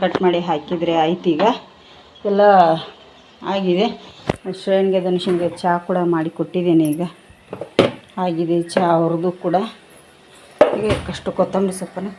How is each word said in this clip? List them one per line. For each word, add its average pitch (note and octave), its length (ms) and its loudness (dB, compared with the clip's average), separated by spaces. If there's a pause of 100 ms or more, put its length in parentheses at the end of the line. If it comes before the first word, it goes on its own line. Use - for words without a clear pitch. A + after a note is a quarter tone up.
ಕಟ್ F3+ 240 0
ಮಾಡಿ F3 240 2
ಹಾಕಿದರೆ E3 540 -2
ಆಯ್ತು. F3+ 320 0
ಈಗ F3+ 100 2 (840)
ಎಲ್ಲ G3+ 120 2 (1120)
ಆಗಿದೆ. F#3+ 320 2 (760)
ಶ್ರೇಯನ್ಗೆ, F#3+ 460 2
ಧನುಷನ್ಗೆ F3+ 400 0 (140)
ಚಹಾ F3 120 2 (140)
ಕೂಡ F3+ 120 0 (140)
ಮಾಡಿ D#3+ 240 -2
ಕೊಟ್ಟಿದ್ದೇನೆ. E3 560 2
ಈಗ E3 100 -4 (1200)
ಆಗಿದೆ E3+ 320 -2 (160)
ಚಹಾ F3 260 0
ಅವ್ರದ್ದು E3 300 -2 (140)
ಕೂಡ. F3 120 -2 (1200)
ಈಗ G#3 80 -2 (280)
ಅಷ್ಟು - 260 -8
ಕೊತ್ತಂಬರಿ F#3 400 0
ಸೊಪ್ಪನ್ನು F#3 400 -10